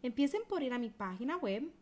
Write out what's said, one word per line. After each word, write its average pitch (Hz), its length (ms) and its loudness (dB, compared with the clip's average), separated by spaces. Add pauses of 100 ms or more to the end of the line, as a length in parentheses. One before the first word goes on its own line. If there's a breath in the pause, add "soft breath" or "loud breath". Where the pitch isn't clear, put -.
Empiecen 285 440 2
por 370 140 0
ir 254 120 0
a 247 40 0
mi 233 140 -2
página 208 460 -4
web 262 340 -2 (100)